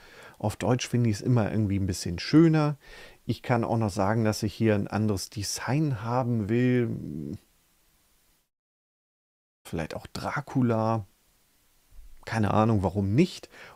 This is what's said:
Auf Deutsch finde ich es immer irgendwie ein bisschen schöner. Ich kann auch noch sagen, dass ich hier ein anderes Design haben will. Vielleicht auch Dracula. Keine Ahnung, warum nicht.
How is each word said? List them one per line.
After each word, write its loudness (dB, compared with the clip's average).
Auf -4
Deutsch 0
finde 2
ich 0
es -10
immer 2
irgendwie 0
ein 0
bisschen -4
schöner. 4
Ich -4
kann 2
auch 0
noch 2
sagen, 0
dass 0
ich -4
hier 2
ein -2
anderes -2
Design -4
haben -2
will. 0
Vielleicht -8
auch -12
Dracula. 0
Keine 0
Ahnung, 4
warum 0
nicht. 0